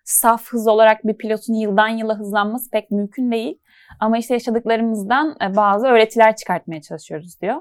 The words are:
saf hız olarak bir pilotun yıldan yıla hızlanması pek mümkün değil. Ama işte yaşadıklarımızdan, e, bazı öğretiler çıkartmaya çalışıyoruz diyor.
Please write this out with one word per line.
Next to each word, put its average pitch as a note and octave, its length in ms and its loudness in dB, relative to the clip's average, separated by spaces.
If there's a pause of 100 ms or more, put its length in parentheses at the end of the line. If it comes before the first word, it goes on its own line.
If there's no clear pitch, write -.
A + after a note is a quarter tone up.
saf A#3 440 0
hız A3+ 200 -4
olarak A3 400 4
bir G#3+ 100 -2
pilotun A3 360 -6
yıldan G#3+ 340 0
yıla A3 280 -4
hızlanması G#3 560 -4
pek G#3+ 200 -4
mümkün G#3 400 -4
değil. A3+ 280 -4 (400)
Ama A3+ 180 0
işte A#3 160 -4
yaşadıklarımızdan, A3+ 1080 -2
e, G3 120 -4
bazı G#3 320 2
öğretiler A3 480 4
çıkartmaya E3 460 -8
çalışıyoruz D#3+ 600 -14
diyor. G#3 200 -4